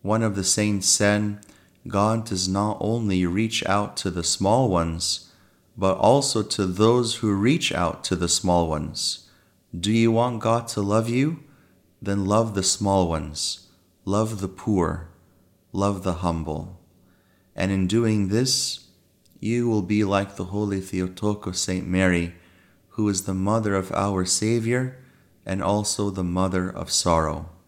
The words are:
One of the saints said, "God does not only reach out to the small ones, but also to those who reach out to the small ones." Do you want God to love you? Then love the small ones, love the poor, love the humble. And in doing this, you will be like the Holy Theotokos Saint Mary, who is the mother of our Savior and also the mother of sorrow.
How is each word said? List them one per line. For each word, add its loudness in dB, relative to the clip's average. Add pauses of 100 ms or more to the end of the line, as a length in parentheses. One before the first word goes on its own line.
One 2
of 0
the -2
saints 0
said, 2 (460)
"God 2
does -4
not 0
only 2
reach -2
out 0
to -4
the -4
small 2
ones, -2 (480)
but 0
also 4
to -2
those 2
who 0
reach 2
out -2
to 0
the 0
small 2
ones." -6 (500)
Do -2
you 4
want 0
God 0
to -6
love 0
you? 0 (600)
Then -2
love 2
the 0
small 2
ones, -6 (380)
love 0
the -4
poor, -2 (640)
love 0
the -2
humble. -4 (760)
And -2
in 2
doing 2
this, -2 (520)
you 0
will 2
be 2
like 0
the -6
Holy -2
Theotokos -4
Saint -4
Mary, 2 (560)
who 0
is -2
the -4
mother 0
of -2
our 0
Savior -2 (480)
and -4
also 0
the -4
mother 0
of -10
sorrow. 0 (180)